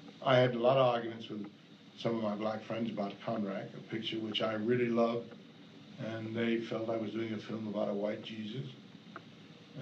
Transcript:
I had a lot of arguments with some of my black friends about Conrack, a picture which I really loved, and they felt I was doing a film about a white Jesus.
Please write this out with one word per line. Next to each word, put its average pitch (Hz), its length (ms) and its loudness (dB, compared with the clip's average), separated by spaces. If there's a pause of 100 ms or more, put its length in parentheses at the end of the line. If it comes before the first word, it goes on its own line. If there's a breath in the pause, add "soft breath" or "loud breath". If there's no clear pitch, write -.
(260)
I 131 120 6
had 123 180 6
a 113 40 0
lot 131 180 6
of 127 180 8
arguments 113 340 -4
with 104 160 -6 (540)
some 117 160 2
of 110 80 0
my 104 120 2
black 107 280 -2
friends 113 260 -2
about 101 240 -2 (120)
Conrack, 104 500 -2
a - 60 -10 (120)
picture 110 260 -2
which 107 220 -2
I 110 120 2
really 117 360 4
loved, 117 440 2 (720)
and 110 300 -4
they 117 260 4
felt 113 280 -2
I 117 80 0
was 104 140 -2
doing 110 220 -2
a 104 40 -2
film 110 300 -4
about 104 220 0
a 104 40 0
white 107 300 -2
Jesus. 110 440 -6 (1160)